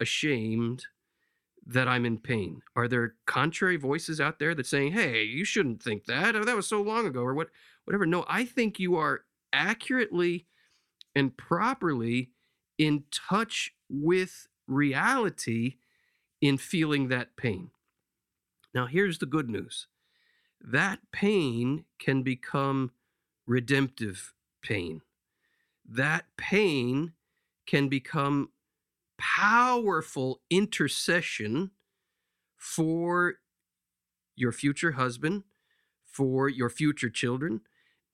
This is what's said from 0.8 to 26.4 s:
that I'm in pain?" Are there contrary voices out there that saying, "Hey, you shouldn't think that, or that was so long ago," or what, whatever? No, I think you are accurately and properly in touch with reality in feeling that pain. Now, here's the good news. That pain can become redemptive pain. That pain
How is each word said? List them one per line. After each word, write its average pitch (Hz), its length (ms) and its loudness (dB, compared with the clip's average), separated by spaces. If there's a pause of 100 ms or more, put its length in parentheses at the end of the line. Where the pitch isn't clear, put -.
that 123 200 2
I'm 123 200 2
in 113 120 0
pain?" 107 440 -4 (120)
Are 120 140 2
there 117 260 0 (120)
contrary 165 500 0
voices 147 440 -4
out 147 180 -2
there 160 160 0
that 143 120 -4
saying, 143 260 0
"Hey, 139 300 2
you 127 220 -2
shouldn't 131 380 0
think 107 240 -4
that, 175 280 0
or 214 100 0
that 240 120 0
was 196 100 -2
so 208 160 0
long 220 240 0
ago," 127 160 -2
or 131 120 0
what, 160 160 -4 (340)
whatever? 202 220 0
No, 165 220 2
I 196 160 0
think 226 360 -2
you 180 160 0
are 147 280 0 (280)
accurately 180 960 0 (680)
and 139 220 2
properly 147 920 -2 (480)
in 147 320 4
touch - 640 -2 (140)
with 180 600 0 (180)
reality 143 1120 0 (640)
in 139 160 4
feeling 147 520 0
that 127 280 -2
pain. 104 340 -4 (1040)
Now, 127 120 0
here's 170 320 0
the - 80 -4
good 131 240 -2
news. - 380 -8 (720)
That 160 420 -2 (120)
pain 147 720 0 (140)
can 135 240 2
become 135 720 -2 (540)
redemptive 123 840 0 (300)
pain. 85 400 -4 (840)
That 143 380 -2 (140)
pain 156 760 2 (540)